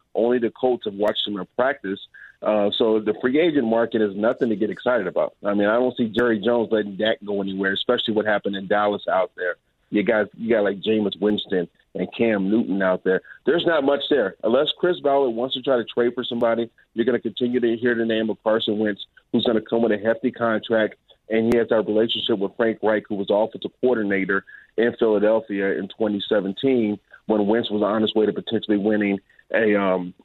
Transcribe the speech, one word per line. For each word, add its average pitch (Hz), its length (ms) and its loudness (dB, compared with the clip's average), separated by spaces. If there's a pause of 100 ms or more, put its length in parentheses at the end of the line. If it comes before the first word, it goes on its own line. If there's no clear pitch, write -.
(140)
Only 120 240 2
the 113 120 0
Colts 123 340 -2
have 104 100 -6
watched 104 320 -2
him 104 120 -6
in 90 80 -8 (100)
practice. 123 420 -2 (440)
Uh, 104 340 2
so 110 240 4
the 107 200 -2
free 127 200 2
agent 147 260 2
market 113 360 2
is 101 120 0
nothing 117 360 0
to 107 60 0
get 104 120 -2
excited 98 380 -2
about. 78 280 -2 (100)
I 101 100 -2
mean, 104 140 2
I 107 60 4
don't 123 220 0
see 117 120 -2
Jerry 113 300 0
Jones 113 320 0
letting 104 260 -2
Dak 107 280 0
go 101 160 -4
anywhere, 98 320 -2
especially 117 420 -2
what 107 120 0
happened 101 300 -2
in 95 100 -8
Dallas 104 440 0
out - 260 0
there. 87 200 -4 (320)
You 104 140 0
got, 107 240 2 (100)
you 113 180 -2
got, 104 100 2
like, 98 160 -2
Jameis 104 400 -2
Winston 98 480 -2 (260)
and 90 200 -4
Cam 104 360 0
Newton 98 320 0
out 92 220 0
there. 92 180 0 (240)
There's 160 200 2
not 156 180 2
much 139 160 2 (100)
there. 113 320 2
Unless 131 260 2 (100)
Chris 175 220 0
Ballard 139 340 2
wants 127 200 -4
to 131 80 -8
try 135 140 2
to 113 80 -2
trade 120 300 0
for 123 100 -6
somebody, 117 460 0 (240)
you're 117 100 0
gonna 123 140 2
continue 120 420 -2
to 117 160 2
hear 120 180 0
the 113 100 0
name 110 240 0
of 101 140 -6
Carson 110 360 0
Wentz, 107 260 -2 (280)
who's 113 120 2
gonna 113 160 2
come 117 220 0
with 120 100 2
a 131 60 2
hefty 113 320 0
contract, 110 640 -2 (340)
and 113 220 2
he 120 60 4
has 113 100 0
that 110 180 2
relationship 110 520 0
with 95 180 -4
Frank 113 260 0
Reich, 107 260 0
who 107 60 -4
was 98 160 -4
offensive 107 400 -2 (100)
coordinator 101 640 0 (320)
in 117 220 2
Philadelphia 104 800 2
in 98 100 -6
twenty 104 380 -4
seventeen 104 720 0 (280)
when 107 200 2
Wentz 117 240 -2
was 104 120 -2
on 107 200 0
his 107 120 0
way 107 120 4
to 101 60 2
potentially 104 460 -2
winning 101 400 0 (360)
a, 107 240 2
um, 92 360 -2 (100)